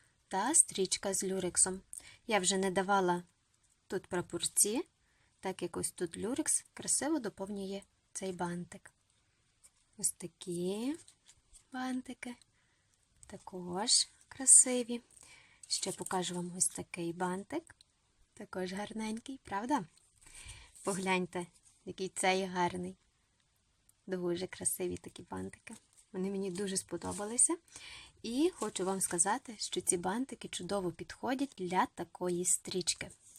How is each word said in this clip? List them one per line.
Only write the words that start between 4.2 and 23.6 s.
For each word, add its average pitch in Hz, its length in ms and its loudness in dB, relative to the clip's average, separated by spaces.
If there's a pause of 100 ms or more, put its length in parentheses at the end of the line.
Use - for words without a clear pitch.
так 190 220 -4
як 180 160 -4
ось 180 140 -4
тут 175 260 -4
люрекс 233 560 0
красиво 277 460 0
доповнює 196 600 -6 (320)
цей 190 180 -6
бантик. 175 600 -8 (1080)
Ось 202 140 -2
такі 185 840 -4 (760)
бантики 254 640 -6 (920)
також 185 600 -4 (380)
красиві. 247 760 8 (640)
Ще - 240 -2
покажу 180 440 -2
вам 175 220 -4
ось 180 100 2
такий 170 460 -6
бантик. 185 640 -4 (600)
Також 185 360 -6
гарненький, 220 720 -6
правда? 220 420 0 (1000)
Погляньте, 180 600 0 (400)
який 185 240 -6
цей 190 360 2
гарний. 180 500 -2 (1120)